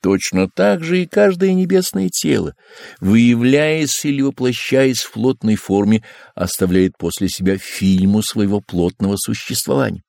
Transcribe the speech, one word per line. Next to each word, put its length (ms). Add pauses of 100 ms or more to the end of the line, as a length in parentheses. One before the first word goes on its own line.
Точно 460
так 360
же 180
и 60
каждое 460
небесное 560
тело, 460 (440)
выявляясь 1040
или 160
воплощаясь 800
в 120
плотной 440
форме, 480 (320)
оставляет 640
после 300
себя 300
фильму 640
своего 400
плотного 560
существования. 920